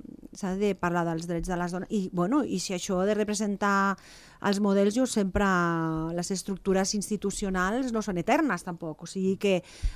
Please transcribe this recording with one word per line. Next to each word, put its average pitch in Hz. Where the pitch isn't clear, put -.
s'ha 185
de 202
parlar 175
dels 165
drets 170
de 180
les 175
dones 190
i, 196
bueno, 185
i -
si -
això 180
ha 190
de 214
representar 202
els 196
models, 202
jo 262
sempre, 202
les 175
estructures 190
institucionals 202
no 220
són 196
eternes 226
tampoc, 165
o 170
sigui 190
que, 190